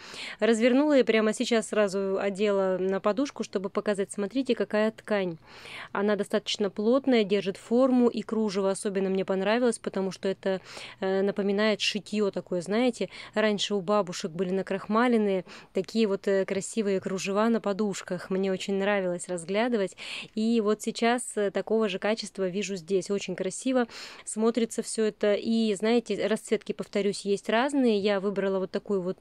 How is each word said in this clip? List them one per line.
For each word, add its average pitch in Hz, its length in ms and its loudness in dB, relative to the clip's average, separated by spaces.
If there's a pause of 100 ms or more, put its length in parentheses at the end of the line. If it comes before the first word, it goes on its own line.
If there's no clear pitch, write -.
(400)
Развернула 254 600 4
и 240 40 6
прямо 220 300 2
сейчас 226 360 0
сразу 196 500 0
одела 196 600 2
на 190 220 0
подушку, 220 420 -2
чтобы 196 260 -4
показать. 202 420 -2
Смотрите, 226 440 -2
какая 214 360 0
ткань. 190 460 -4 (560)
Она 208 220 2
достаточно 202 560 -2
плотная, 240 540 4
держит 190 320 -2
форму, 247 520 4
и 226 140 -6
кружево 202 480 0
особенно 196 380 -2
мне 190 160 0
понравилось, 214 540 2
потому 190 320 -4
что - 180 -6
это, 190 320 -2 (400)
э, 190 220 2
напоминает 202 580 2
шитьё 208 500 -2
такое, 180 300 -4
знаете. 214 480 0 (260)
Раньше 208 400 0
у 202 60 0
бабушек 180 500 0
были 180 200 -4
накрахмаленные 202 920 2 (280)
такие 220 340 0
вот, 196 200 -2
э, 190 180 4
красивые 196 560 -2
кружева 196 480 0
на 220 120 2
подушках. 190 680 -4
Мне 190 200 0
очень 190 240 -2
нравилось 190 540 0
разглядывать. 196 680 -2 (380)
И 226 260 2
вот 208 200 2
сейчас, 233 420 0 (140)
э, 202 140 0
такого 214 380 0
же 185 100 -4
качества 202 500 -2
вижу 190 260 -4
здесь. 175 360 -2
Очень 190 240 -4
красиво 233 520 -2 (380)
смотрится 226 580 0
всё - 220 -2
это. 208 300 2
И, 226 400 0
знаете, 220 520 0
расцветки, 214 460 -2
повторюсь, 202 520 -2
есть 202 240 -2
разные. 240 500 2
Я 196 200 2
выбрала 190 400 0
вот 190 120 -4
такую 196 300 -2
вот, 185 200 -6